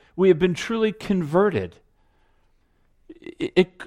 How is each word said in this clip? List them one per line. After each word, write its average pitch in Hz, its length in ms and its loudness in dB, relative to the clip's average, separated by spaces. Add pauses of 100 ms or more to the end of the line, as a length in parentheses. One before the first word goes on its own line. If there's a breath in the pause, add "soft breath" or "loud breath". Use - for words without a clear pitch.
(160 soft breath)
we 190 100 2
have 180 140 6
been 180 140 2
truly 220 360 -2
converted. 170 880 -2 (1300)
It, - 460 -10
it, - 320 0